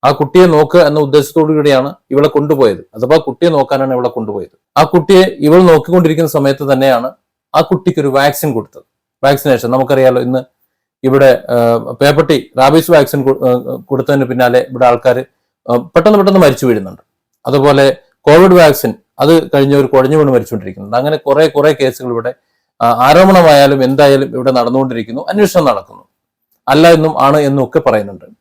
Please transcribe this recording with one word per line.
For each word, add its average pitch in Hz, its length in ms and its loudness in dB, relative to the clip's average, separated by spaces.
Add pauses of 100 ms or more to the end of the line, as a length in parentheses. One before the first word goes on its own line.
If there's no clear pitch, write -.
ആ 135 60 2
കുട്ടിയെ 156 360 2
നോക്കുക 156 340 2
എന്ന 151 200 0
ഉദ്ദേശത്തോടു 147 520 0
കൂടിയാണ് 143 420 0 (160)
ഇവളെ 143 180 0
കൊണ്ടുപോയത്. 139 500 -2
അഥവാ 123 380 -4
കുട്ടിയെ 160 340 -2
നോക്കാനാണ് 135 440 -2
ഇവളെ 123 140 -4
കൊണ്ടുപോയത്. 104 720 -10
ആ 147 40 2
കുട്ടിയെ 180 420 2 (140)
ഇവൾ 156 240 2
നോക്കിക്കൊണ്ടിരിക്കുന്ന 165 680 2
സമയത്ത് 139 420 -2
തന്നെയാണ് 131 380 0 (460)
ആ 156 40 2
കുട്ടിക്ക് 165 400 -4
ഒരു 143 80 -2
വാക്സിൻ 143 440 -2
കൊടുത്തത്. - 300 -12 (420)
വാക്സിനേഷൻ 135 460 -2
നമുക്കറിയാലോ, 131 520 0
ഇന്ന് 127 220 -4 (600)
ഇവിടെ, 135 460 2
ആ, 117 260 0 (140)
പേപ്പട്ടി 143 680 -2
റാബീസ് 151 320 2
വാക്സിൻ 143 320 0
കൊ-, 135 240 -2
ആ, 123 300 -4
കൊടുത്തതിന് 135 480 -4
പിന്നാലെ 123 460 0
ഇവിടെ 127 160 -2
ആൾക്കാർ, 123 380 0 (460)
ആ, 123 60 0
പെട്ടെന്ന് 175 420 0
പെട്ടെന്ന് 190 220 2
മരിച്ചു 139 260 0
വീഴുന്നുണ്ട്. 98 360 -4 (440)
അതുപോലെ 139 500 2 (240)
കോവിഡ് 175 320 4
വാക്സിൻ, 151 420 2 (240)
അത് 156 360 0
കഴിഞ്ഞവർ 139 320 2
കുഴഞ്ഞു 135 300 0
വീണ് 147 140 2
മരിച്ചുകൊണ്ടിരിക്കുന്നുണ്ട്. 104 680 -6
അങ്ങനെ 147 200 -2
കുറെ, 147 300 0
കുറെ 143 340 0
കേസുകൾ 127 300 -6
ഇവിടെ, 117 240 -8 (480)
ആ, 117 40 0
ആരോപണമായാലും 143 1000 4
എന്തായാലും 135 500 0
ഇവിടെ 127 160 -4
നടന്നുകൊണ്ടിരിക്കുന്നു, 123 760 -4
അന്വേഷണം 185 360 -2
നടക്കുന്നു. 98 400 -6 (640)
അല്ല 156 200 4
എന്നും 156 340 0
ആണ് 139 140 2
എന്നും 139 280 -2
ഒക്കെ 123 140 -4
പറയുന്നുണ്ട്. 104 460 -4 (160)